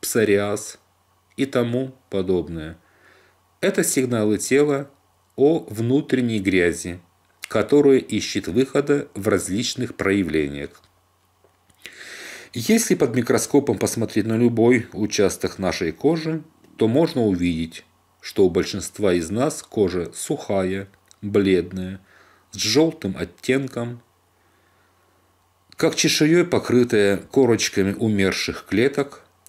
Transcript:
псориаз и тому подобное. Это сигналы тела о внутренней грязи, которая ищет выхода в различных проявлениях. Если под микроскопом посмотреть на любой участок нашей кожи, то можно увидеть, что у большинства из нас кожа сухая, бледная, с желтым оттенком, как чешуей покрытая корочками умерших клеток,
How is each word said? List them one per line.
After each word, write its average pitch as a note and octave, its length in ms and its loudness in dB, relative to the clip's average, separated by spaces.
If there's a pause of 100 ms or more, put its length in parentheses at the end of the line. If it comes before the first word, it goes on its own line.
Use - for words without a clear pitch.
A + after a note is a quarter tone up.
псориаз G#2 760 0 (580)
и C3+ 80 -2
тому C3 500 -2 (160)
подобное. E2+ 680 -4 (840)
Это F#3+ 220 0
сигналы A#2+ 560 0
тела C#3+ 500 2 (460)
о D3+ 340 2
внутренней A#2+ 720 0
грязи, F2+ 640 0 (480)
которая C#3 500 4
ищет - 480 -4
выхода C#3 680 0
в G2+ 120 -8
различных G#2 720 -2
проявлениях. D#2 840 -2 (1700)
Если G#3+ 420 2
под B2 220 0
микроскопом A#2+ 600 2
посмотреть A2 480 -2
на A2 100 0
любой A#2 560 4
участок G2 680 -2
нашей F2+ 320 -2
кожи, D#3+ 540 -2 (320)
то - 100 2
можно C3+ 360 0
увидеть, F2 600 -2 (360)
что - 260 2
у F2 40 2
большинства F#2 600 -2
из E2+ 180 -2
нас C3 340 -4
кожа F2+ 500 -2
сухая, G2 720 -4 (320)
бледная, F#2+ 800 0 (520)
с G#2+ 60 -14
желтым G#2+ 600 0
оттенком, A#2+ 840 -4 (1700)
как D#3 220 0
чешуей D#3+ 480 2
покрытая A#2 720 2
корочками G#2 800 0
умерших G2 720 -2
клеток, C3+ 560 -2 (240)